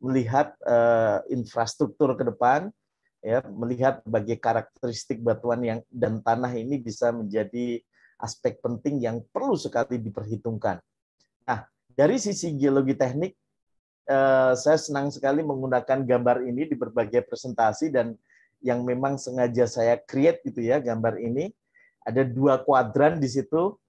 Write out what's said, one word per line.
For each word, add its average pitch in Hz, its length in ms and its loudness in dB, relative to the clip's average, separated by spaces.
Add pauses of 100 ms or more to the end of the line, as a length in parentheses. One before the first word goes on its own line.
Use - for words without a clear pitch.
melihat, 131 640 0
eh, 117 560 4 (160)
infrastruktur 120 800 -2
ke 131 80 -4
depan, 131 480 0 (480)
ya, 117 320 0
melihat 120 480 -2
sebagai 110 400 -2
karakteristik 117 800 -4
batuan 117 400 0
yang, 117 200 -2 (120)
dan 113 320 -2
tanah 123 320 0
ini 127 240 -4
bisa 117 320 -2
menjadi 117 680 -4 (380)
aspek - 480 -6
penting 120 320 -4
yang 117 320 -4
perlu 240 320 -2
sekali 120 400 -2
diperhitungkan. 107 800 -6 (640)
Nah, 113 240 -6 (240)
dari 156 240 4
sisi 185 400 -4
geologi 135 400 2
teknik, 135 400 -2 (720)
eh, 135 480 4
saya 151 240 4
senang 143 320 -4
sekali 139 320 0
menggunakan 131 560 0
gambar 123 480 2
ini 123 160 -4
di 156 80 -4
berbagai 117 560 -2
presentasi 120 640 -2
dan 117 240 0 (480)
yang 123 240 0
memang 131 320 -2
sengaja 123 480 0
saya 117 320 2
create 165 480 2
gitu 120 160 -6
ya, 127 160 2
gambar 113 400 -2
ini. 131 320 -4 (480)
Ada 120 240 0
dua 131 400 2
kuadran 135 560 2
di 135 80 0
situ. 156 480 -2 (120)